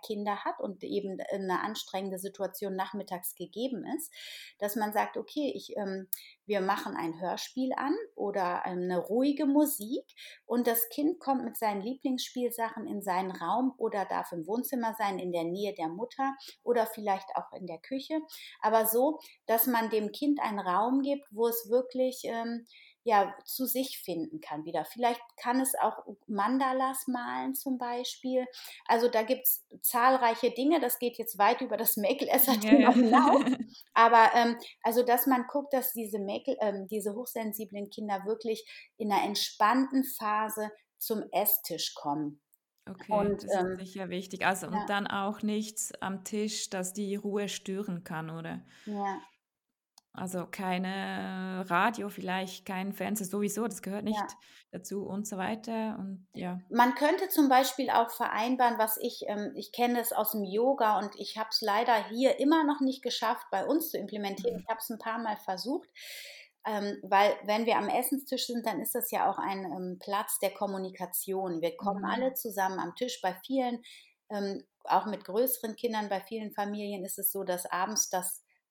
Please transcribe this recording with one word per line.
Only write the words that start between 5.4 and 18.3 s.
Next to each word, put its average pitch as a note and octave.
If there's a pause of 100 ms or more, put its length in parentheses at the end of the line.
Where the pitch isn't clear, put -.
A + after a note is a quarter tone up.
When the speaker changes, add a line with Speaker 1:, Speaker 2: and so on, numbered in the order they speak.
Speaker 1:
ich, -
ähm, F#3+ (380)
wir G3+
machen G3
ein D#3+
Hörspiel F#3
an D4 (200)
oder, G3
ähm, F3+
eine F3+
ruhige C#4
Musik C#4 (400)
und A#3+
das A3+
Kind D4+
kommt B3+
mit A#3
seinen G#3
Lieblingsspielsachen A#3+
in G#3
seinen F#3
Raum F#3+
oder G#3
darf F3
im E3
Wohnzimmer A#3
sein, G3+
in F3+
der E3+
Nähe F#3
der E3
Mutter A#3+ (300)
oder A#3
vielleicht G3+
auch -
in F#3
der E3
Küche. C#4 (420)